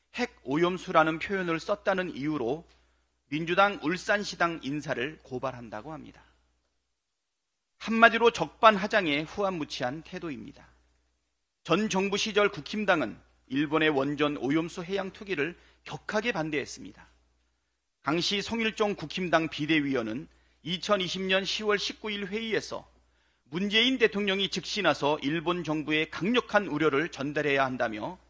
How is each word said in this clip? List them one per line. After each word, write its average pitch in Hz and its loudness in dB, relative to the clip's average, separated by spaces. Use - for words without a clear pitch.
핵 - -6
오염수라는 165 2
표현을 180 -2
썼다는 190 -2
이유로 143 -2
민주당 175 2
울산 185 0
시당 170 -2
인사를 143 -4
고발한다고 123 -8
합니다. 127 -16
한마디로 226 4
적반하장의 185 2
후한무치한 156 -4
태도입니다. 156 -12
전 202 2
정부 190 0
시절 202 2
국힘당은 160 0
일본의 156 2
원전 147 2
오염수 160 -2
해양 190 -4
투기를 175 -4
격하게 214 -2
반대했습니다. 147 -6
당시 175 0
송일종 220 0
국힘당 165 0
비대위원은 139 0
이천이십 185 -2
년 190 2
시월 208 0
십구 - -6
일 202 -6
회의에서 202 -4
문재인 208 2
대통령이 202 2
즉시 - -4
나서 151 2
일본 165 -2
정부에 156 -2
강력한 208 0
우려를 147 2
전달해야 143 0
한다며 123 -4